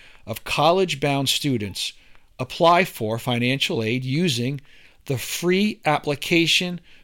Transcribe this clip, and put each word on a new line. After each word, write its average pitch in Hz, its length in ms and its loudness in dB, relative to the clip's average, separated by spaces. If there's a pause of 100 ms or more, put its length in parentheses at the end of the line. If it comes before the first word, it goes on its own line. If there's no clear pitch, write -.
(260)
of - 180 -10
college-bound 147 880 2
students 104 640 -2 (440)
apply 175 460 4
for 113 340 -4
financial 123 640 0
aid 127 220 -2
using 135 560 -2 (460)
the 135 100 -2
free 185 680 0
application 165 920 0 (260)